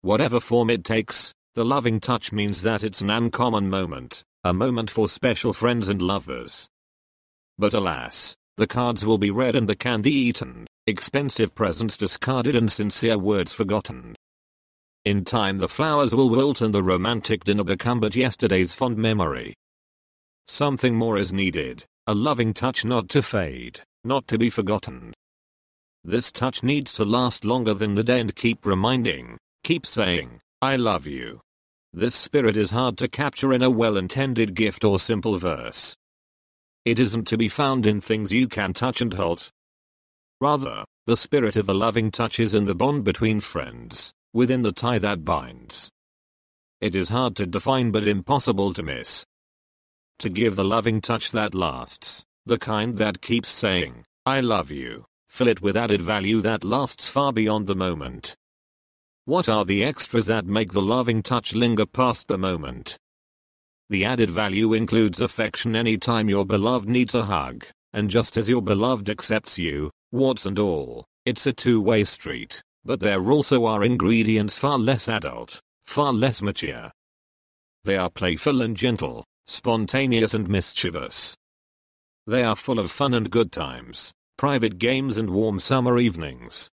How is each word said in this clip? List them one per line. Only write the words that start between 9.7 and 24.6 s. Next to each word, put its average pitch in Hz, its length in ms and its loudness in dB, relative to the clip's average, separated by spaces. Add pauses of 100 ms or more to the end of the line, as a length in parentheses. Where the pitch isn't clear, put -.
candy 120 360 0
eaten, 120 540 -2 (200)
expensive 117 680 0
presents 101 420 -2
discarded 127 600 0
and 113 160 4
sincere 107 460 2
words 98 340 0
forgotten. 107 640 -2 (880)
In 101 200 2
time 98 340 0
the 87 100 0
flowers 147 460 2
will 127 160 6
wilt 131 320 2
and 107 120 2
the 101 80 4
romantic 101 600 0
dinner 101 200 2
become 113 360 0
but 107 160 0
yesterday's 98 580 2
fond 123 220 -2
memory. 82 580 0 (920)
Something 131 460 2
more 113 240 2
is 92 140 0
needed, 82 520 -2 (220)
a 107 80 0
loving 117 400 0
touch - 300 -2
not 113 260 0
to 139 120 4
fade, 65 600 -4 (200)
not 131 260 -2
to 110 100 0
be 117 120 4
forgotten. 95 600 -4 (920)